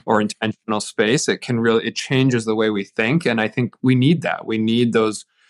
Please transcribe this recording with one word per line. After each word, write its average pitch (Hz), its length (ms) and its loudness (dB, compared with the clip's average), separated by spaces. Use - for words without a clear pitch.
or 107 160 2
intentional 107 600 -4
space, 117 440 0
it 104 140 -2
can 120 180 -4
really, 113 280 2
it 113 100 -6
changes 131 480 0
the 110 100 -2
way 110 140 0
we 101 160 -2
think. 120 400 -2
And 117 160 0
I 110 80 0
think - 320 -4
we 131 140 2
need 131 280 4
that. 85 220 -4
We 110 140 -4
need 113 340 2
those 110 320 0